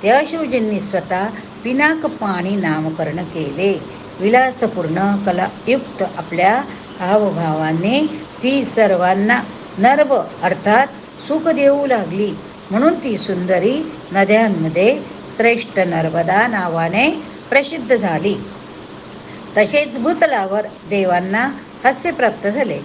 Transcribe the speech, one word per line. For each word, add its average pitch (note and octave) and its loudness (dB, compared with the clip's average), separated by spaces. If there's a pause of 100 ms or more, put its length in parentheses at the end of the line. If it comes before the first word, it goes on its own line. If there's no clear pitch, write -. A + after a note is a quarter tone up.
तेव्हा A#3+ 6
शिवजींनी A#3 -2
स्वतः F#3 -2 (380)
पिनाक D4+ 0
पाणी F#3+ -2
नामकरण D#3+ -2
केले. D#3+ -2 (380)
विलासपूर्ण G3+ 2 (100)
कलायुक्त F#3+ -2 (140)
आपल्या F3+ 2 (380)
हावभावाने F#3 0 (220)
ती C4+ 2
सर्वांना G3 2 (360)
नर्व C4 6 (220)
अर्थात G#3 4 (400)
सुख D#4+ 0
देऊ C#4+ 4
लागली, G3 0 (380)
म्हणून D4 2
ती A3+ -2
सुंदरी F#3 0 (280)
नद्यांमध्ये G3 2 (340)
श्रेष्ठ A#3 0
नर्मदा E3+ 2
नावाने F3+ 0 (380)
प्रसिद्ध C4+ 0
झाली. F#3+ 0 (1200)
तसेच C4 2
भूतलावर A#3+ 0 (280)
देवांना F#3+ 0 (340)
हास्य C4+ 2
प्राप्त G#3+ 0
झाले G#3 -2